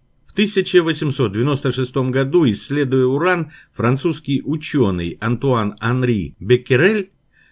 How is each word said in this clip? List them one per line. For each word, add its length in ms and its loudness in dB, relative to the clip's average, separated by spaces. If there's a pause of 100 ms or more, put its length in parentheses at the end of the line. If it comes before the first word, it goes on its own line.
(260)
В 80 -20
тысяча 480 2
восемьсот 520 0
девяносто 380 0
шестом 400 -2
году, 380 2
исследуя 580 0
уран, 440 0 (220)
французский 720 -2
ученый 760 -2
Антуан 600 -2
Анри 600 -2
Беккерель 720 2 (400)